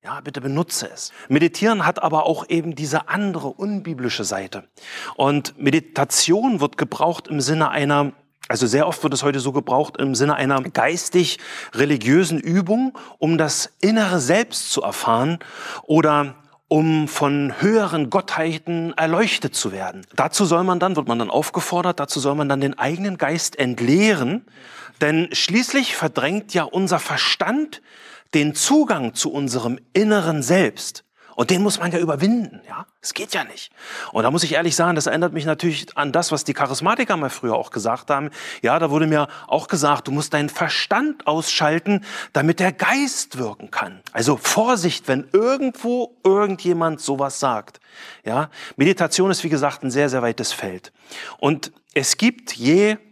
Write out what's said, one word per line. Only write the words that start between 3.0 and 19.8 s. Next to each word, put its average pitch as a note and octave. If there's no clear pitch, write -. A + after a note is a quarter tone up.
andere E3
unbiblische C#3
Seite. G2
Und C#3+
Meditation D#3+
wird C#3+
gebraucht -
im D3+
Sinne D3
einer, C#3+
also A#2+
sehr C3+
oft E3+
wird D3
es C3+
heute C#3
so C3
gebraucht, C#3+
im C3+
Sinne C#3
einer C3+
geistig-religiösen D3+
Übung, G3
um D#3+
das D#3
innere G3+
Selbst F3
zu -
erfahren A#2+
oder D3
um D#3
von C#3+
höheren F3
Gottheiten E3
erleuchtet E3
zu -
werden. F#2+